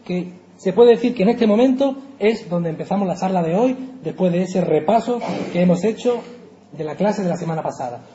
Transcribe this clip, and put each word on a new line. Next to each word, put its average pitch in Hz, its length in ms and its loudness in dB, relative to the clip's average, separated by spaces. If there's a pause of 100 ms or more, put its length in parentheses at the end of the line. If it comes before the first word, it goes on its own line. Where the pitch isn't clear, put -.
que 180 260 -6 (240)
se - 160 -4
puede 240 200 8
decir 233 220 2
que 185 100 -2
en 202 60 4
este 233 160 2
momento 254 480 4 (240)
es 214 320 0
donde 170 200 -2
empezamos 180 360 -2
la 170 100 -2
charla 185 280 0
de 165 120 0
hoy, 254 460 -2
después 175 300 0
de 175 120 0
ese 185 180 -2
repaso 220 580 0 (320)
que 175 100 0
hemos 175 220 4
hecho 226 380 0 (500)
de 151 140 -8
la 151 100 -8
clase 202 260 0
de 180 80 -2
la 165 60 -2
semana 160 260 -4
pasada. 127 540 -8